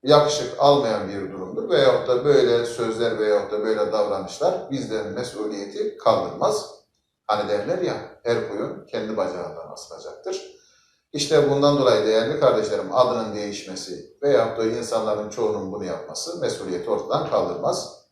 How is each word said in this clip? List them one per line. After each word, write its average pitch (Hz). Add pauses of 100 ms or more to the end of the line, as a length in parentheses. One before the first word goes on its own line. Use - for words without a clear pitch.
yakışık 147
almayan 117
bir 98
durumdur. 92
Veyahut 135
da 123
böyle 120
sözler 113
veyahut 104
da 107
böyle 107
davranışlar 101
bizden 110
mesuliyeti 101
kaldırmaz. - (520)
Hani 104
derler 107
ya, 156 (260)
"Her 117
koyun -
kendi 107
bacağından 87
asılacaktır." - (600)
İşte 143
bundan 143
dolayı 117
değerli 110
kardeşlerim, 104
adının 117
değişmesi 101
veyahut 117
da 113
insanların 107
çoğunun 107
bunu 98
yapması 160
mesuliyeti -
ortadan 143
kaldırmaz. 90